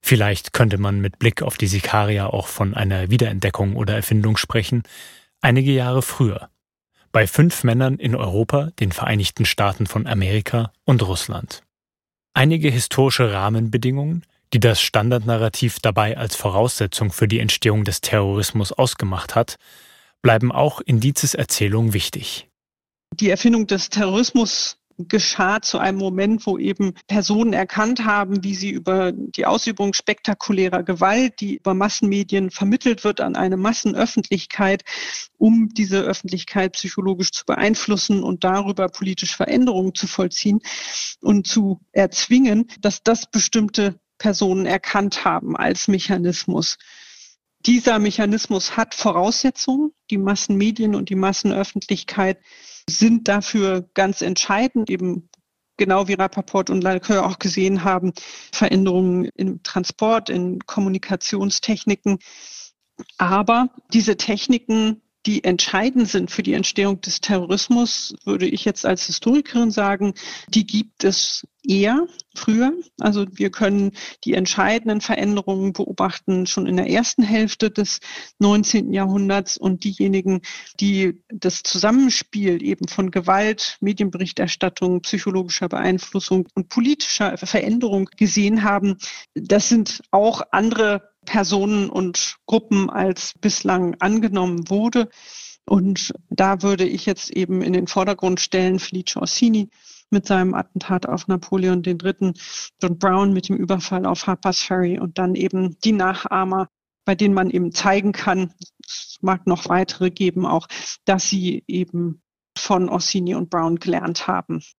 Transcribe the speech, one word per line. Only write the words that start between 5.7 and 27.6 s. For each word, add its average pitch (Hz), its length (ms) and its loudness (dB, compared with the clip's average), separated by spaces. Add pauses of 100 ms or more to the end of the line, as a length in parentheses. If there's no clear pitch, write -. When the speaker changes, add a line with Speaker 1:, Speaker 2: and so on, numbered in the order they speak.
Speaker 1:
Jahre 127 300 2
früher. - 480 -2 (640)
Bei 107 160 4
fünf - 360 2
Männern 131 360 2
in 117 160 -2
Europa, 113 640 0
den 98 120 2
Vereinigten 104 540 0
Staaten 101 400 0
von 107 220 -4
Amerika 104 640 0 (140)
und 123 180 4
Russland. - 580 -6 (720)
Einige 156 380 4
historische 123 600 2
Rahmenbedingungen, 113 920 0 (300)
die 120 60 0
das 110 220 4
Standardnarrativ 113 960 0
dabei 107 380 0
als 110 180 -6
Voraussetzung 107 760 0
für 110 160 0
die 110 120 2
Entstehung 107 440 0
des 101 180 -4
Terrorismus 101 720 0
ausgemacht 95 640 -2
hat, - 220 0 (640)
bleiben 117 300 4
auch 147 300 0
in 120 180 2
Dietzes 135 340 0
Erzählung 110 600 0
wichtig. - 540 -6 (680)
Speaker 2:
Die 202 160 2
Erfindung 226 340 4
des 196 240 -2
Terrorismus 208 880 0 (200)
geschah 208 640 0
zu - 160 -4
einem 190 200 -2
Moment, 196 480 0
wo 190 120 0
eben 190 360 0 (140)
Personen 208 460 2
erkannt 214 500 0